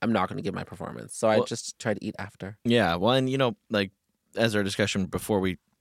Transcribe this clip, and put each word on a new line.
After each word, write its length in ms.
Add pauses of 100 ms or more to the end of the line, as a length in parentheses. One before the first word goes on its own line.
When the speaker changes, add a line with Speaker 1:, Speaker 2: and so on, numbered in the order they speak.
Speaker 1:
I'm 100
not 160
gonna 140
give 120
my 100
performance. 520
So 120
I 100
Speaker 2:
Well 80
Speaker 1:
just 320
try 160
to 100
eat 140
after. 460
Speaker 2:
Yeah, 320
well, 180
and, 160
you 80
know, 180 (140)
like, 220 (440)
as 180
our 80
discussion 440
before 340
we 160 (240)